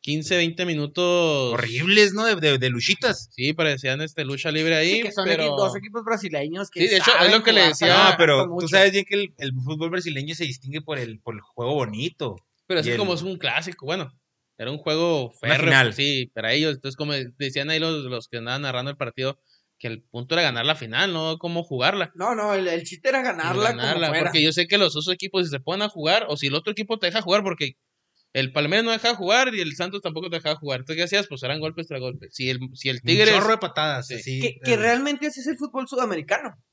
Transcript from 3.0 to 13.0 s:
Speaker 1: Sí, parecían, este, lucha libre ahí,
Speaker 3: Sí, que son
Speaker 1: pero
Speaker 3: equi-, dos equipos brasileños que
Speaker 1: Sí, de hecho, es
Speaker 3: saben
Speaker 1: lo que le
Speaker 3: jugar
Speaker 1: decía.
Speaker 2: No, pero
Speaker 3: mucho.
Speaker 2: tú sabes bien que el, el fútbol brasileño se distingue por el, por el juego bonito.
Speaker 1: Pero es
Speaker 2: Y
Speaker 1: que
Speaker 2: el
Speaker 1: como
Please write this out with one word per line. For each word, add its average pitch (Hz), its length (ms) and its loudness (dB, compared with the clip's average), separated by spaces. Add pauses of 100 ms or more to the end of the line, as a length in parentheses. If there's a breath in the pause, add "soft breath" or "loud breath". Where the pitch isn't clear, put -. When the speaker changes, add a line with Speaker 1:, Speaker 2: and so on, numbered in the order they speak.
Speaker 1:
Sí, 135 180 -2
parecían, 139 480 -2
este, 156 240 -6
lucha 139 260 -4
libre 160 240 2
ahí, 165 200 2
Speaker 3:
Sí, 233 80 0
que 202 80 -4
son 196 160 -2
Speaker 1:
pero 165 160 2
Speaker 3:
equi-, 147 140 0
dos - 180 0
equipos 208 280 -8
brasileños 180 680 -4
que 170 100 -2
Speaker 1:
Sí, 185 60 4
de 208 100 6
hecho, 185 140 6
es 233 60 6
Speaker 3:
saben 175 140 6
Speaker 1:
lo 220 120 6
que 220 100 4
le 208 80 6
Speaker 3:
jugar 170 120 8
Speaker 1:
decía. 180 360 6
Speaker 2:
No, 180 80 4
pero 147 300 6
Speaker 3:
mucho. 175 180 -4
Speaker 2:
tú 156 40 -2
sabes 190 240 6
bien 196 120 2
que 202 80 -4
el, 202 240 -2
el 139 160 -6 (100)
fútbol 156 280 -4
brasileño 160 420 -6
se 160 120 -6
distingue 135 360 -10
por 151 160 -6
el, 113 220 -8
por 113 160 -12
el 104 60 -16
juego 123 340 -4
bonito. 123 600 -4 (300)
Speaker 1:
Pero 180 140 0
es 143 80 0
Speaker 2:
Y - 20 -2
Speaker 1:
que 120 40 2
Speaker 2:
el 226 60 0
Speaker 1:
como 190 140 0